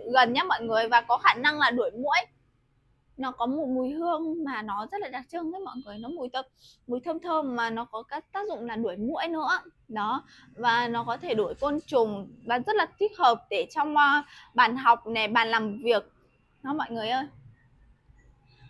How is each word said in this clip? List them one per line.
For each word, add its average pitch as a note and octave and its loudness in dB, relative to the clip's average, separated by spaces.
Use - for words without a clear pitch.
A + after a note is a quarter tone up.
gần B3 6
nhá C#4+ 2
mọi F4 -2
người, A3+ 0
và A#3+ 6
có A#3+ 2
khả - 6
năng D4 0
là C4+ 4
đuổi A#3+ 0
muỗi. C#4 0
Nó C4 -6
có A#3 -4
một C#4+ -2
mùi B3+ -2
hương D#4+ -4
mà C4 -6
nó G#3+ -8
rất G4+ -6
là G#4 -8
đặc C4 -10
trưng E4 -6
đấy F#4 -10
mọi - -12
người, G#3 -14
nó A#3 -12
mùi D4 -8
thơm, C4 -6
mùi B3 -4
thơm E4 -6
thơm D#4 -2
mà A#3 -2
nó A3+ -6
có A3 -10
các D4+ -10
tác G#4 -6
dụng B3 -8
là A#3 -8
đuổi G#3 -4
muỗi B3 -4
nữa. E4 -2
Đó, G#3+ -4
và A#3 2
nó A#3 -4
có A#3+ -4
thể D4 -4
đuổi G#3 0
côn D4 -2
trùng G#3+ 0
và A#3+ 0
rất G4+ -2
là F4 2
thích G#4 2
hợp A#3+ 4
để G3 -2
trong, D4+ 0
ờ, C#4+ 6
bàn A#3+ 4
học A#3+ 4
này, A3 0
bàn A3+ 2
làm G#3+ 0
việc. A3 2
Đó C#4 -4
mọi D4+ -4
người A3 -4
ơi. C4 -2